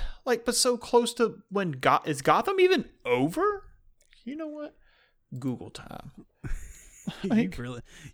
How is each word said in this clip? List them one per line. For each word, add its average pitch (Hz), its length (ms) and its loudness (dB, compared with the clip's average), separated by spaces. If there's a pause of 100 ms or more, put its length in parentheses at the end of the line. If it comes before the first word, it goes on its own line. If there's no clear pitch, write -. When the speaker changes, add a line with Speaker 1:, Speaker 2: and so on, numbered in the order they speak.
(260)
Speaker 1:
like, 240 200 2
but 233 100 0
so 247 220 2
close 240 380 2
to 220 340 -2
when 190 240 -2
Go-, 135 320 4
is 139 160 -2
Gotham 233 380 4
even 370 300 4 (160)
over? 180 580 0 (640)
You 262 100 -10
know 311 120 -10
what? 302 280 -14 (640)
Google 127 320 -6
time. - 420 -16 (320)
Speaker 2:
<laughs> - 80 -4 (720)
You 196 60 -4
Speaker 1:
Like, 214 280 2
Speaker 2:
really, 123 240 -10 (320)